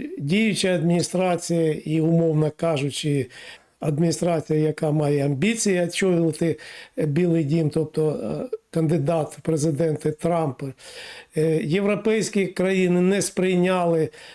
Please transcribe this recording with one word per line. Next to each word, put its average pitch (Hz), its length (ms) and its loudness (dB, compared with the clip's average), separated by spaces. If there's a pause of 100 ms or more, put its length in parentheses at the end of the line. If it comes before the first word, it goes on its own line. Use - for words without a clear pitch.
(200)
діюча 190 560 0
адміністрація 170 960 0 (120)
і, 156 160 0
умовно 160 560 2
кажучи, 143 720 -2 (500)
адміністрація, 156 800 0
яка 151 320 0
має 147 340 2
амбіції 180 580 0
очолити 170 760 0 (380)
Білий 165 460 2
дім, 151 260 2
тобто, 156 400 0 (420)
е, - 60 -8 (140)
кандидат 160 640 0
в - 40 -20
президенти 156 720 0
Трамп. 160 520 -2 (760)
Е, 160 260 2
європейські 202 840 0
країни 185 540 2
не 190 200 4
сприйняли, 180 880 2 (260)